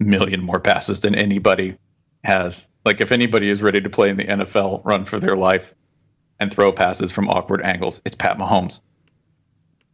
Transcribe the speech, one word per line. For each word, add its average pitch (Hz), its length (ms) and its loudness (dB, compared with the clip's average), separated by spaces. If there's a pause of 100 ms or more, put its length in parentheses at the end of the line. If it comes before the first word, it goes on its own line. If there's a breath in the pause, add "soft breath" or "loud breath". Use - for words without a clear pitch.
million 98 420 0
more 90 160 -2
passes 98 420 0
than 104 140 0
anybody 98 600 0 (480)
has. 92 440 -2 (160)
Like, 104 160 2
if 107 120 2
anybody 113 360 2
is 101 140 0
ready 101 180 2
to 98 80 -6
play 101 220 2
in 98 60 -4
the 98 120 -4
N 101 120 -2
F - 160 -4
L, 95 280 0
run 101 200 0
for 101 160 -6
their 95 160 0
life, 95 380 0 (680)
and 104 120 -4
throw 98 200 4
passes 92 400 -2
from 101 160 -2
awkward 95 340 -2
angles, 90 420 -4
it's - 120 -6
Pat - 220 -2
Mahomes. 95 420 -2 (1120)